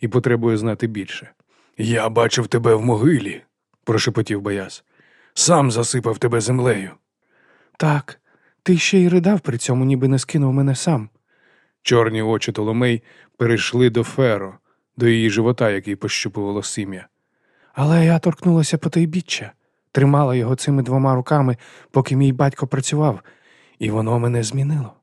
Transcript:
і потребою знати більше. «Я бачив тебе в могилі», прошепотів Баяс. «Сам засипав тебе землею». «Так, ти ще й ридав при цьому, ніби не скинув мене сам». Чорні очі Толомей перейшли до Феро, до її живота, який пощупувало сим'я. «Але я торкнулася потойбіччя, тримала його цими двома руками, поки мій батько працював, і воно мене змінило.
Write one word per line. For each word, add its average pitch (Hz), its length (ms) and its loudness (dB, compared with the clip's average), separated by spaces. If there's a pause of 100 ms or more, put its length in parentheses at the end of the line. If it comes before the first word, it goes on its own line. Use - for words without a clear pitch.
і 120 80 -4
потребою 117 480 0
знати 110 300 -4
більше. 104 440 -10 (480)
«Я 113 300 -2
бачив 117 380 0
тебе 117 280 2
в 110 100 0
могилі», 117 580 0 (420)
прошепотів 110 560 -2
Баяс. 101 440 -8 (500)
«Сам 147 360 4
засипав 117 480 -2
тебе 117 220 0
землею». 113 500 0 (840)
«Так, 147 440 -2 (480)
ти 185 100 4
ще 196 200 2
й 180 100 6
ридав 180 320 2
при 117 180 -6
цьому, 131 260 -2
ніби 135 240 0
не 135 100 2
скинув 139 340 0
мене 139 220 2
сам». 127 340 -2 (760)
Чорні 113 400 2
очі 110 300 -2
Толомей 113 500 -2 (340)
перейшли 120 540 2
до 113 140 0
Феро, 101 500 -2 (420)
до 120 120 2
її 113 220 2
живота, 117 400 0
який 98 260 -6
пощупувало 101 680 -6
сим'я. 95 460 -10 (640)
«Але 160 320 4
я 165 120 4
торкнулася 165 600 0
потойбіччя, 165 760 -4 (400)
тримала 139 420 4
його 123 220 0
цими 139 260 0
двома 135 320 2
руками, 127 420 0 (340)
поки 135 260 0
мій 135 160 4
батько 139 340 -2
працював, 139 540 -2 (580)
і 110 120 -4
воно 110 280 -2
мене 120 240 -2
змінило. 135 500 -4 (100)